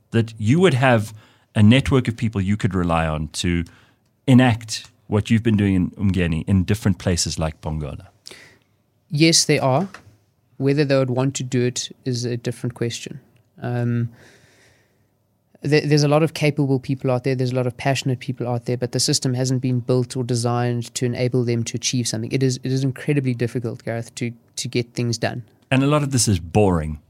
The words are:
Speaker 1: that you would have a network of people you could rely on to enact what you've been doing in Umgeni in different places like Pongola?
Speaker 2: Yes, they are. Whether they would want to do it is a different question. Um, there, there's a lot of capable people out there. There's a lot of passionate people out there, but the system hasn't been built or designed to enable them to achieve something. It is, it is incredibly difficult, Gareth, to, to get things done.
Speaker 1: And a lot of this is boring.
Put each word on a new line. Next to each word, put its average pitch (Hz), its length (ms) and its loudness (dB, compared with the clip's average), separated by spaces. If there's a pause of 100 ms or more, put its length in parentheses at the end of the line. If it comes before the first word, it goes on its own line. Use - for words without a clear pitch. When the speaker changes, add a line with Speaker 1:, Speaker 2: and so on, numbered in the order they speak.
(120)
Speaker 1:
that 113 260 0
you 117 220 2
would 180 140 6
have 120 400 2 (420)
a 107 80 6
network 127 440 6
of 110 100 -4
people 107 240 -2
you 101 160 0
could 98 180 -2
rely 85 320 2
on 78 220 -4
to 85 340 -2 (640)
enact 123 600 2 (180)
what 101 220 -2
you've 113 140 2
been 113 140 2
doing 98 180 4
in 87 160 2
Umgeni 87 560 0
in 98 160 4
different 104 340 0
places 87 400 -2
like 80 240 -4
Pongola? 78 460 -8 (1000)
Speaker 2:
Yes, 160 360 4
they 147 140 2
are. 135 280 2 (720)
Whether 139 280 2
they 135 120 2
would 131 120 2
want 131 260 0
to 139 80 -6
do 127 220 0
it - 300 -4 (100)
is 123 200 -4
a 120 120 -4
different 120 380 -6
question. - 440 -8 (420)
Um, 120 480 -2 (1500)
there, 147 200 2
there's 147 220 2
a 147 40 2
lot 147 160 4
of 160 100 -2
capable 143 460 0
people 135 320 -4
out 123 120 -2
there. 135 120 0
There's 127 160 -2
a 127 40 -4
lot 127 120 0
of 123 100 -6
passionate 131 420 -2
people 123 280 -6
out 120 180 -4
there, 123 120 -2
but 123 140 -6
the 131 80 -4
system 139 340 -2
hasn't 127 280 -2
been 127 180 -2
built 123 380 -2
or 127 60 -4
designed 120 720 -2
to 135 100 -2
enable 123 380 -2
them 117 200 -2
to - 120 -6
achieve 120 320 -4
something. 113 240 -6
It 131 120 0
is, 131 200 0
it 131 80 -4
is 131 120 0
incredibly 135 500 -2
difficult, 117 500 -6
Gareth, 113 320 -8
to, 120 160 -6 (260)
to - 100 -8
get 120 260 -4
things 120 240 -2
done. 117 260 -6 (280)
Speaker 1:
And 135 120 4
a 139 40 2
lot 147 160 2
of 135 80 -2
this 127 160 2
is 98 120 2
boring. 82 600 2 (100)